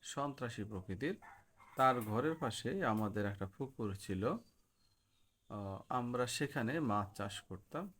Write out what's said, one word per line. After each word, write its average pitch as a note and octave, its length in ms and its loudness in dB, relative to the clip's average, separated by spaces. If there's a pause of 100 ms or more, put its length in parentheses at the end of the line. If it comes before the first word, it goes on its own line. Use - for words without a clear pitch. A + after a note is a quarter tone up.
সন্ত্রাসী C3 600 -4
প্রকৃতির। A2 520 -4 (600)
তার C3 240 6
ঘরের A#2 340 2
পাশে D3+ 500 -2
আমাদের G#2+ 420 4
একটা G2 200 -2
পুকুর A2 480 -4
ছিল। G2+ 420 0 (1120)
আহ, G2+ 400 -6
আমরা B2 380 0
সেখানে C#3 540 0
মাছ G#2 360 2
চাষ G2+ 240 -4
করতাম E3+ 600 -8